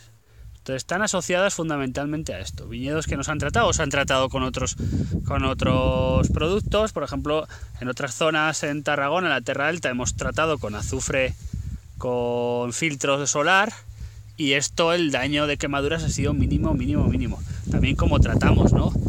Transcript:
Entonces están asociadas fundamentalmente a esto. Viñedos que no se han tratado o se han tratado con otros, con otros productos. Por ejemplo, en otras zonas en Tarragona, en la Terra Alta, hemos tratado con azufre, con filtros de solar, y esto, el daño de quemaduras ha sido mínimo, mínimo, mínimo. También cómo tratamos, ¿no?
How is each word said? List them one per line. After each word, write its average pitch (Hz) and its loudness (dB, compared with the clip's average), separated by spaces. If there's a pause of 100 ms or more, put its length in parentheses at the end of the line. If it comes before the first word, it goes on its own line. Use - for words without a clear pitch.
(580)
Entonces 131 -6
están 180 -4
asociadas 185 0
fundamentalmente 147 -4
a 90 -10
esto. - -10
Viñedos 131 -4
que 143 -2
no 139 -4
se 143 -4
han 151 -2
tratado 147 2
o 160 4
se - 0
han 139 0
tratado 135 2
con 131 -2
otros, 127 -4 (480)
con 139 0
otros 131 2
productos. 202 0
Por 151 -4
ejemplo, 147 -2 (340)
en 123 -4
otras 127 -4
zonas 160 2
en 147 -4
Tarragona, 147 0
en 147 2
la 131 2
Terra 135 -2
Alta, 160 -2
hemos 123 -2
tratado 143 0
con 107 -6
azufre, 127 -2 (640)
con 120 -2
filtros 143 0
de 139 -2
solar, 190 2 (640)
y 139 0
esto, 165 2
el 170 2
daño 143 0
de 143 0
quemaduras 143 -2
ha 151 0
sido 143 0
mínimo, 147 2
mínimo, - 2
mínimo. - 0 (280)
También 135 2
cómo 165 4
tratamos, - 6
¿no? - 4 (160)